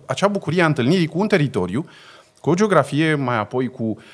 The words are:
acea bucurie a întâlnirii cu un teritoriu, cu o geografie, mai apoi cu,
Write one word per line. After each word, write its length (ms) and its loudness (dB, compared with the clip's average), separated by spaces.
acea 220 -2
bucurie 340 -2
a 40 4
întâlnirii 420 2
cu 120 -4
un 80 0
teritoriu, 580 0
cu 80 -2
o 40 4
geografie, 640 2
mai 240 -2
apoi 300 -2
cu, 280 -6